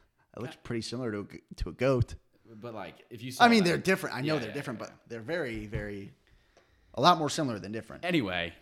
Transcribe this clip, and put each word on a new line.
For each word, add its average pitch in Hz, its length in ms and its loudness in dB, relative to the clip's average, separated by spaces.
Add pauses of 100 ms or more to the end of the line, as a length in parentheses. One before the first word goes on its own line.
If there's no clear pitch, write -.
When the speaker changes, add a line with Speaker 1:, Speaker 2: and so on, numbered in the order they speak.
(340)
Speaker 1:
that - 80 -10
looks 135 200 -10
pretty 117 200 -6
similar 120 300 -6
to 104 80 -6
a 98 40 -8
g-, - 160 -16 (160)
to - 120 -4
a 82 40 -10
goat. 127 420 2 (460)
Speaker 2:
But, 117 140 -12
like, 92 200 -12 (160)
if 117 120 -14
you 127 60 -10
Speaker 1:
I 123 40 -10
Speaker 2:
saw 233 160 8
Speaker 1:
mean, 226 160 8
Speaker 2:
that 175 60 4
Speaker 1:
they're 165 80 2
different. - 380 0
I 123 40 -4
know 151 140 0
Speaker 2:
Yeah, 143 60 0
Speaker 1:
they're 110 80 -4
Speaker 2:
yeah, - 60 -10
Speaker 1:
different, 139 260 -6
Speaker 2:
yeah. 104 80 -8
Speaker 1:
but - 60 -20 (140)
they're 113 120 -10
very, 117 460 -6
very, 104 460 -8 (800)
a - 60 -4
lot 170 180 8
more 147 120 0
similar 127 280 -2
than 92 140 -10
different. - 320 -10
Speaker 2:
Anyway, 92 580 0